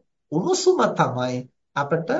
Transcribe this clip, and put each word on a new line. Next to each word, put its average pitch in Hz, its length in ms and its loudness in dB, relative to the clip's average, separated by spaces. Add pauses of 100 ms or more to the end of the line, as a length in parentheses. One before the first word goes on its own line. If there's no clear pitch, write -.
(300)
උණුසුම 349 480 2 (120)
තමයි 127 440 -2 (400)
අපට 156 340 -2 (100)